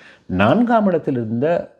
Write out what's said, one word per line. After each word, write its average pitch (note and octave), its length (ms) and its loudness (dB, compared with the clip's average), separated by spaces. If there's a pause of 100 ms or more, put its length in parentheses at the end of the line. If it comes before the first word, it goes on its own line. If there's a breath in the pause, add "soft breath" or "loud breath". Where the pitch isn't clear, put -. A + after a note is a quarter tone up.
(260 soft breath)
நான்காம் G3+ 600 2
இடத்தில் D#3+ 280 -2
இருந்த A#2+ 640 -4